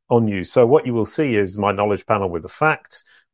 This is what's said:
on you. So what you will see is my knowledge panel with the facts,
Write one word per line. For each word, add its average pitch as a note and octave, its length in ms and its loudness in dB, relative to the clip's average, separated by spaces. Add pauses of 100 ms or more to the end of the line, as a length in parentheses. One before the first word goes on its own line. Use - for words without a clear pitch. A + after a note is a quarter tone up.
on A#2 200 2
you. F#2+ 160 -4
So B2 200 4
what C#3+ 200 4
you B2 80 -4
will A2+ 120 0
see C3+ 300 -2
is G2 220 -2
my G2+ 160 0
knowledge G2+ 320 -2
panel G2 240 0
with E2+ 140 -8
the - 60 -14
facts, - 540 -4 (300)